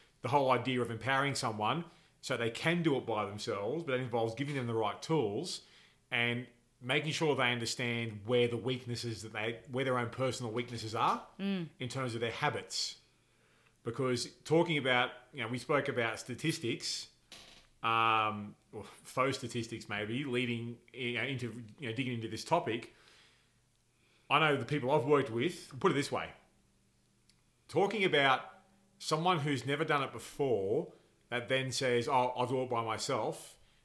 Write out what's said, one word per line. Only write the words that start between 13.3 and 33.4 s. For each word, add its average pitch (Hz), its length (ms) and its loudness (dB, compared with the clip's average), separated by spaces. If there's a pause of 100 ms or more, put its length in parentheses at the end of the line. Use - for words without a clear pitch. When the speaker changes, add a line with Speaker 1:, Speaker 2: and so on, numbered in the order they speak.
Speaker 1:
Because 123 460 -2 (160)
talking 165 340 4
about, 123 320 4 (240)
you 135 80 -8
know, 113 60 -4
we 123 100 -4
spoke 139 300 2
about 117 320 0
statistics, - 880 -4 (760)
um, 110 720 2 (180)
or 104 120 -10 (180)
faux 131 360 0
statistics 113 500 -6
maybe, 107 360 -4
leading, 120 520 -2 (160)
you 120 220 -6
know, 113 100 0
into, 123 280 -4 (280)
you 131 80 -6
know, 113 80 -6
digging 127 180 -2
into 113 140 -4
this 104 160 -6
topic. 123 500 0 (1400)
I 139 80 6
know 151 180 6
the 120 80 -4
people 131 280 0
I've 151 120 4
worked 139 260 6
with, 127 500 -2
put 185 100 4
it 143 40 2
this 139 180 0
way, 85 140 -2 (1400)
talking 202 360 2
about 139 360 6 (580)
someone 165 400 2
who's 139 280 0
never 143 180 0
done 147 180 2
it 127 100 -4
before 117 760 0 (420)
that 120 180 -4
then 131 240 0
says, 120 360 2
"Oh, 127 280 4
I'll 123 100 2
do 127 160 0
it 123 80 -4
by 117 140 0
myself," 113 720 -2 (280)